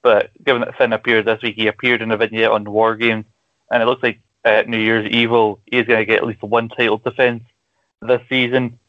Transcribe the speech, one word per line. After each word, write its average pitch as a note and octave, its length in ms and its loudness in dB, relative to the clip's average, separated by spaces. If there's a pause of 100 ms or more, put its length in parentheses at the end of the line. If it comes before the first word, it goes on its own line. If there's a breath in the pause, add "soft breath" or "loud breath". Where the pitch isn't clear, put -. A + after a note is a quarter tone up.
But A2 300 2 (140)
given B2 160 0
that - 180 -8
Finn A#2+ 140 2
appeared A2 320 0
this A2 180 -2
week, A2 140 -6
he A2 100 -2
appeared A#2 360 -2
in A2+ 100 -2
a A2 40 0
vignette A2 360 0
on G#2 180 -2
War A2 240 0
Games, A2 300 -2 (440)
and A#2+ 140 0
it A2+ 40 0
looks B2+ 180 -2
like A#2 160 -4 (240)
at A2 240 2
New A2+ 100 -2
Year's A2 320 0
Evil, A2+ 560 2
he's B2 200 -2
gonna A2 180 2
get A2 140 2
at - 100 -2
least G#2 160 -10
one A2+ 240 -2
title A2+ 300 0
defense A#2+ 440 -2 (580)
this A#2+ 280 0
season. B2 500 -2 (100)